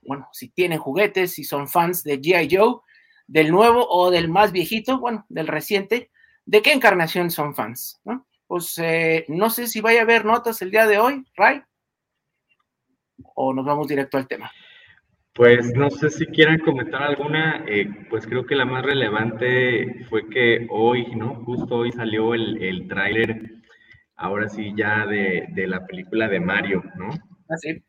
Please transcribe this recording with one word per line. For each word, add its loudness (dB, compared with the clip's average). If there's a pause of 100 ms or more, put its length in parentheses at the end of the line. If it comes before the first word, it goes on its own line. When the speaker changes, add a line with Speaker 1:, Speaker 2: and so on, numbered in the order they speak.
Speaker 1:
bueno, -10
si -16
tienen -2
juguetes, -2
si -12
son -6
fans 0
de -4
G 2
I 0
Joe, 4 (480)
del 4
nuevo 6
o 2
del 2
más 4
viejito, -2
bueno, -6
del -6
reciente, -2 (340)
¿de 4
qué 4
encarnación 2
son -4
fans? -10
¿No? -8 (220)
Pues, -6
eh, 0
no 0
sé -6
si -6
vaya 4
a 2
haber 4
notas 0
el -8
día 6
de 4
hoy, 0 (120)
Ray, 4 (1700)
o -4
nos -4
vamos -2
directo -2
al -6
tema. -12 (840)
Speaker 2:
Pues, 8
no 4
sé 0
si -4
quieran 6
comentar -2
alguna, -2
eh, 0 (220)
pues -4
creo -4
que -2
la 2
más -4
relevante 0
fue -4
que 2
hoy, 2 (100)
¿no? -6 (100)
Justo -6
hoy -2
salió -2
el, -4
el -6
tráiler, -4 (520)
ahora -6
sí -10
ya -2
de, -2
de -4
la -6
película -4
de 0
Mario, -2 (140)
¿no? -10 (400)
Speaker 1:
Ah, -6
sí. -10